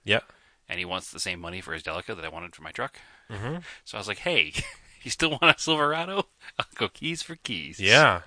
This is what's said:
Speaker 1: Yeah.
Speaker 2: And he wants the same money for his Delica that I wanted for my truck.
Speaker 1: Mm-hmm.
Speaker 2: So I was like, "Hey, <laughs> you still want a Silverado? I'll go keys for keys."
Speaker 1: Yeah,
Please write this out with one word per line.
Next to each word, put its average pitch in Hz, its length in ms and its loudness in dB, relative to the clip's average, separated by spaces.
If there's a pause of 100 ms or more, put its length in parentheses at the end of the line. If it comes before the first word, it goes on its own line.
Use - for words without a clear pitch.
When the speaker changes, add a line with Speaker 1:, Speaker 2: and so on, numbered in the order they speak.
Speaker 1:
Yeah. 104 160 4 (480)
Speaker 2:
And 87 100 -8
he 90 60 -4
wants 90 260 -6
the - 80 -12
same 87 220 -6
money 90 220 -10
for - 100 -12
his 80 100 -8
Delica 87 320 -6
that 82 120 -10
I - 20 -8
wanted 82 260 -14
for 76 80 -20
my 78 100 -14
truck. - 260 -8 (320)
Speaker 1:
Mm-hmm. 113 260 -8 (300)
Speaker 2:
So - 100 -10
I 104 40 -6
was 95 60 -8
like, 107 120 -6
"Hey, 110 340 2 (260)
<laughs> - 240 -20
you 120 80 -8
still 160 200 0
want 151 260 4
a - 20 -10
Silverado? 160 680 0 (320)
I'll - 80 -2 (100)
go 107 120 -2
keys 160 340 -6
for 165 140 -14
keys." 80 440 -10
Speaker 1:
Yeah, 107 460 8